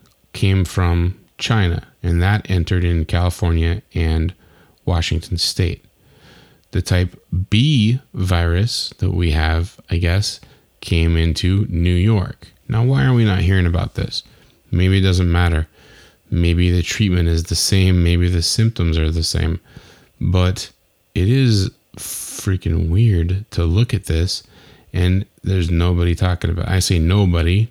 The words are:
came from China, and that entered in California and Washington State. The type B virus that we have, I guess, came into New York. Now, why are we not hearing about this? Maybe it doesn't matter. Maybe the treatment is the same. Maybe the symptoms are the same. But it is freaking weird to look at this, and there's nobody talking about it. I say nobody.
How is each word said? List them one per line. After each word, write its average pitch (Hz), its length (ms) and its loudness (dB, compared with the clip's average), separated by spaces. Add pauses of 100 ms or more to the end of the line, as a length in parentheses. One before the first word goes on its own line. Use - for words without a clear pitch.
(340)
came 95 320 2
from 87 520 0 (200)
China, 90 480 -2 (160)
and 85 200 0
that 98 280 0
entered 90 320 0
in 85 220 0
California 85 800 0 (100)
and 80 400 -2 (540)
Washington 85 500 -2
State. - 480 -4 (840)
The 90 100 -4
type 90 420 -2 (280)
B 123 500 2 (140)
virus 90 760 -2 (120)
that 95 100 -2
we 87 220 0
have, 80 460 -2 (120)
I 85 80 -2
guess, 87 420 -2 (400)
came 82 380 0
into 90 500 0
New 90 260 0
York. 98 540 0 (200)
Now, 117 160 0
why 135 200 2
are 131 80 2
we 117 140 4
not 95 140 0
hearing 90 260 4
about 87 300 -2
this? - 260 -6 (480)
Maybe 92 260 2
it 95 60 2
doesn't 90 280 2
matter. 85 380 2 (640)
Maybe 87 400 2
the 87 120 2
treatment 87 460 0
is 82 160 0
the 87 100 -4
same. 92 480 2
Maybe 87 280 2
the 87 100 0
symptoms 87 560 0
are 80 140 0
the 82 120 -2
same. 82 380 -2 (580)
But 92 540 -2 (420)
it 92 140 0
is 117 420 2 (280)
freaking - 920 -4
weird 95 600 0
to 85 140 -2
look 95 280 0
at 101 140 -4
this, 85 360 -2 (520)
and 92 320 0 (180)
there's 90 260 -2
nobody 87 440 2
talking 90 360 -2
about 85 160 -4
it. - 40 -4
I 92 80 0
say 90 200 0
nobody. 87 720 2